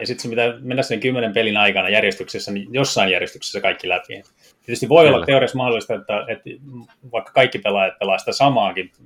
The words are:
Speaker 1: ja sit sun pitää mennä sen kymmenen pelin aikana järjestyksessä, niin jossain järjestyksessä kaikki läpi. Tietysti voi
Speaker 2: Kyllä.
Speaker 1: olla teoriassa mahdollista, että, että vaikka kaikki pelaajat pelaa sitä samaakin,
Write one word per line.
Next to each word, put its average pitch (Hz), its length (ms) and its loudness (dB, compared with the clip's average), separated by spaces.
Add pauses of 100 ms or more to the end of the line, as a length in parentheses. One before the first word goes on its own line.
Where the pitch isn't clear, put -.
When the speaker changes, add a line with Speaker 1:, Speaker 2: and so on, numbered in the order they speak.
Speaker 1:
ja 110 60 -8
sit 120 140 -8
sun 120 100 -8
pitää 120 300 -2
mennä 131 220 -4
sen 117 180 -4
kymmenen 123 320 -2
pelin 107 240 0
aikana 98 320 2
järjestyksessä, 101 640 -2
niin 101 220 -8
jossain 120 380 0
järjestyksessä 90 480 -6
kaikki 92 280 -4
läpi. 90 340 -6 (440)
Tietysti 120 220 -6
voi 160 160 8
Speaker 2:
Kyllä. 139 120 6
Speaker 1:
olla 110 100 -2
teoriassa 135 320 2
mahdollista, 120 360 -2
että, 104 340 -6
että 113 220 -10 (600)
vaikka 113 200 -8
kaikki 127 260 4
pelaajat 98 400 0
pelaa 98 200 0
sitä - 140 -6
samaakin, 104 600 2 (140)